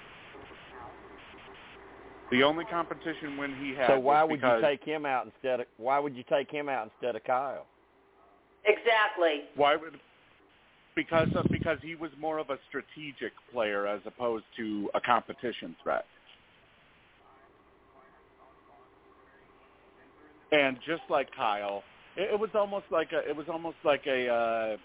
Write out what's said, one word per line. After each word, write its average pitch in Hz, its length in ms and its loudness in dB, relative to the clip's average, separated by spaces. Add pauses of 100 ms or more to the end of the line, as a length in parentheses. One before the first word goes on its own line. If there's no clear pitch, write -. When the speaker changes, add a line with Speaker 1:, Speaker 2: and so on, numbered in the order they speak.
(2250)
Speaker 1:
The 127 120 6
only 160 220 2
competition 160 720 -6
win 139 260 -6
he 139 120 -6
had 135 120 2
Speaker 2:
So 139 120 6
why 143 240 6
Speaker 1:
was 160 80 2
Speaker 2:
would 147 100 -2
Speaker 1:
because 120 200 6
Speaker 2:
you 156 60 6
take 143 160 0
him 151 220 -4
out 127 200 0
instead 123 360 -4
of, 120 60 -8 (100)
why 135 220 2
would 143 160 -2
you 123 140 -12
take 143 220 2
him 147 160 -4
out 117 240 -2
instead 120 240 -4
of 110 80 -8
Kyle? 127 420 -2 (1000)
Speaker 3:
Exactly. 208 800 4 (120)
Speaker 1:
Why 143 220 6
would, 156 200 -12 (1000)
because 160 400 2
of, 175 160 0
because 160 300 0
he 165 140 -10
was 156 240 -10
more 156 200 -4
of 147 100 -6
a 135 80 -4 (100)
strategic 139 640 -10 (220)
player 104 340 0
as 101 180 -4
opposed 113 380 -4 (140)
to 104 380 -4
a - 40 2
competition 113 840 0
threat. 71 240 -2 (4000)
And 139 340 4
just 156 240 -4
like 143 260 0
Kyle, 101 480 -2 (320)
it, 196 180 -2
it 208 60 0
was 214 160 -2
almost 202 340 -2
like 160 220 -2
a, 151 180 -2
it 147 60 -4
was 147 140 -10
almost 165 340 -8
like 143 240 4
a, 127 220 0
uh, 113 560 0